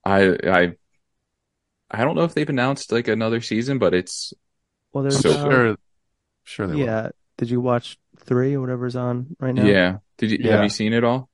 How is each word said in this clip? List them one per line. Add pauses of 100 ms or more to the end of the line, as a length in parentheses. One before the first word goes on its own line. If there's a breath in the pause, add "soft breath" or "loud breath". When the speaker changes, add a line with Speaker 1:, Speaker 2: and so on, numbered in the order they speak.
Speaker 1:
I, (100)
I, (1160)
I
don't
know
if
they've
announced,
like,
another
season,
but
it's (600)
Speaker 2:
Well,
there's,
Speaker 1:
so
Speaker 2:
um,
Speaker 3:
Sure, (680)
sure
they
will.
Speaker 2:
yeah. (280)
Did
you
watch (220)
three
or
whatever's
on
right
now?
Speaker 1:
Yeah. (200)
Did
you,
have
Speaker 3:
Yeah.
Speaker 1:
you
seen
it
all?